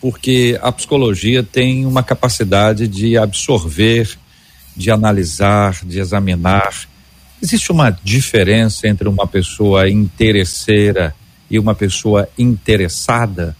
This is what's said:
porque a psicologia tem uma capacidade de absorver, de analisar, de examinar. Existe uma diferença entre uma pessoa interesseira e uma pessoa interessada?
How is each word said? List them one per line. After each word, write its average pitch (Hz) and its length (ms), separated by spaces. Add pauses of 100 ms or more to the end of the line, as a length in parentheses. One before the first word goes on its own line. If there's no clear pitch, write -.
porque 123 600
a 123 100
psicologia 120 720
tem 131 420
uma 131 160
capacidade 110 840
de 110 300
absorver, 110 1000 (580)
de 92 140
analisar, 101 960
de 90 140
examinar. 95 880 (540)
Existe 208 300
uma 151 200
diferença 107 960
entre 101 200
uma 98 200
pessoa 95 600
interesseira 104 1300 (340)
e 110 100
uma 104 160
pessoa 101 520 (100)
interessada? 104 1200